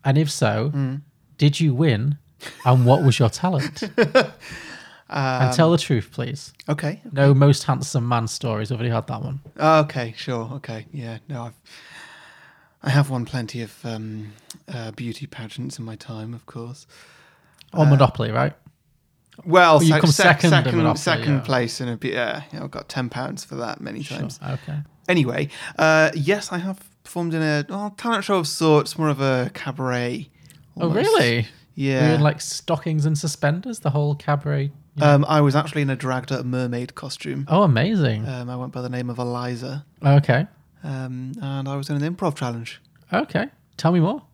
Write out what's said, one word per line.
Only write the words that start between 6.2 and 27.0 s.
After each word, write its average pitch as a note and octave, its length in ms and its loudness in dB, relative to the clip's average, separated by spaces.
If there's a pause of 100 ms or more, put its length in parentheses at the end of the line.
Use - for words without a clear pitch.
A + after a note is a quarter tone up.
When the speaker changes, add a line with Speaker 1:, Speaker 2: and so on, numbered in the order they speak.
Speaker 2:
Okay, D3 320 -4 (100)
Speaker 1:
No C#3 200 4
Speaker 2:
okay. C3+ 80 6
Speaker 1:
most C#3+ 260 6
handsome C3 420 -2
man A#2 220 0
stories. A2 420 -6
I've A#2+ 80 -4
already A#2 160 -2
had A#2 140 -4
that A2+ 120 -8
one. C3+ 200 -8 (180)
Speaker 2:
Okay, D3 580 2
sure. A#2 380 -8
Okay, A#2 380 -12
yeah. A#2 260 -12 (100)
No, A#2+ 180 -10
I've, - 140 -20 (1200)
I C#3+ 60 -2
have C#3 200 2
won B2 140 -4
plenty A#2+ 360 -8
of, A2 140 -12 (100)
um, A2 500 -10 (380)
uh, A2+ 200 -10
beauty A#2+ 340 -10
pageants A#2 540 -12
in A2+ 40 -10
my A2 120 -12
time, A2 360 -14
of A#2 140 -18
course. A#2+ 400 -16 (840)
Speaker 1:
Or D#3 140 4
Speaker 2:
Uh, D3 40 8
Speaker 1:
Monopoly, B2 400 4
right? C3 220 -2 (920)
Speaker 2:
well, E3+ 340 8
Speaker 1:
Well, D#3+ 40 6
you E3 120 6
Speaker 2:
sec-, D3+ 80 4
Speaker 1:
come D#3 100 4
Speaker 2:
sec-, F#3 140 4 (160)
Speaker 1:
second F3 40 4
in E3 40 8 (140)
Speaker 2:
second, A#2+ 140 0
Speaker 1:
Monopoly, D#3 240 2
Speaker 2:
second C#3+ 320 2
Speaker 1:
yeah. C3 60 0
Speaker 2:
place B2 400 -2
in B2 80 -6
a A#2 80 -6
be-, B2 140 -6
yeah, B2 320 -4 (100)
yeah, D#3 100 -12
I've C#3+ 80 -10
got - 180 -14
ten B2+ 200 -4
pounds C3 360 -8
for C#3 120 -14
that A#2 240 -8
many B2+ 240 -12
Speaker 1:
Sure, D3+ 140 -12
Speaker 2:
times. - 220 -8
Speaker 1:
okay. D3 380 -8 (300)
Speaker 2:
Anyway, D3 400 0 (280)
uh, D#3 380 4
yes, F3 380 -2
I F3 60 -4
have F#3+ 200 -6 (240)